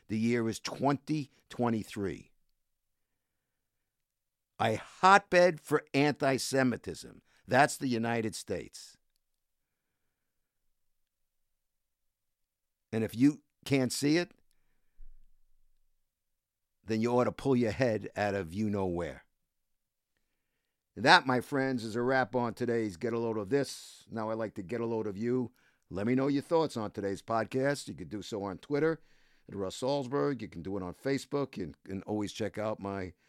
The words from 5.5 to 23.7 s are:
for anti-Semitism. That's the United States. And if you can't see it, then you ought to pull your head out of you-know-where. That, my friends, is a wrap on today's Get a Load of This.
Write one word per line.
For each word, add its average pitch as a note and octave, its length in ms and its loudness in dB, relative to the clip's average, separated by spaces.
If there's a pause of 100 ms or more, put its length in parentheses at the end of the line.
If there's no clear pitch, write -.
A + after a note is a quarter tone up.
for - 240 -2 (100)
anti-Semitism. C3+ 1300 0 (240)
That's C#3+ 300 4
the C#3+ 100 -6
United A#2 480 -2
States. - 640 -10 (4000)
And A2 120 0
if G#2 120 -4
you C#3 240 6 (240)
can't C3 280 2
see D3 240 2
it, F3 160 0 (2500)
then A2 160 0
you A#2+ 120 2
ought B2 120 4
to G#2+ 80 0
pull C3+ 240 0
your A#2 140 2
head G#2+ 460 0
out G#2 180 0
of F2+ 180 -4
you-know-where. F#2 720 -2 (1700)
That, D3 320 8
my B2+ 140 2
friends, C3+ 440 -2
is A2 120 -6
a A#2+ 60 0
wrap C3 320 0
on A#2+ 180 0
today's A#2 440 -2
Get A#2 180 -4
a A#2 40 -2
Load A2+ 200 -2
of G2+ 100 -4
This. - 600 -4